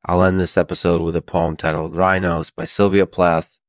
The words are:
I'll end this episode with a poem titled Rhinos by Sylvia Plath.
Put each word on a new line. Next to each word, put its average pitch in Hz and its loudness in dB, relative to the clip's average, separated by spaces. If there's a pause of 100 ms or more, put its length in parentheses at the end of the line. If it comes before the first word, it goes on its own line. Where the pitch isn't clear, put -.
I'll 90 2
end 92 2
this 87 -2
episode 87 0
with 82 -4
a 85 -2
poem 82 -2
titled 80 -4
Rhinos 90 0
by - -10
Sylvia 98 2
Plath. 85 0 (100)